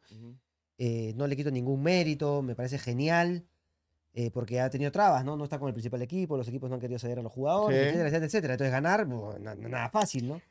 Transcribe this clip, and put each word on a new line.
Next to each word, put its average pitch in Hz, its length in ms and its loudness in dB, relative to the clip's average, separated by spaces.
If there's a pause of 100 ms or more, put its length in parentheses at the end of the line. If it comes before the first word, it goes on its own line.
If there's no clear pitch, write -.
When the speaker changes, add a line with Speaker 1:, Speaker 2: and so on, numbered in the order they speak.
(100)
Speaker 1:
Ujú. 117 240 -18 (440)
Speaker 2:
Eh, 117 380 -2
no 139 100 0
le 139 100 0
quito 143 140 -2
ningún 135 320 0
mérito, 151 600 2
me 123 120 -2
parece 127 240 -4
genial, 170 680 2 (680)
eh, 117 160 -2
porque 120 300 -2
ha 127 80 2
tenido 139 240 -2
trabas, 180 320 6
¿no? 147 120 -4
No 147 80 -4
está 143 140 -4
con 139 100 -4
el 117 60 -2
principal 120 280 -4
equipo, 151 340 -2
los 123 100 -2
equipos 127 220 -6
no 127 60 -4
han 123 60 -4
querido 123 180 -4
ceder 120 200 -4
a 120 40 -6
los 113 100 -8
jugadores, 151 460 2
Speaker 1:
Sí. 135 80 6
Speaker 2:
etcétera, 156 220 2
etcétera, 160 180 0
etcétera. 147 280 0
Entonces 131 180 2
ganar, 165 360 2
pues, 107 320 -6
na-, 104 140 -10
na-, 107 140 -10
nada 120 200 -2
fácil, 135 400 2
¿no? 160 120 -8 (100)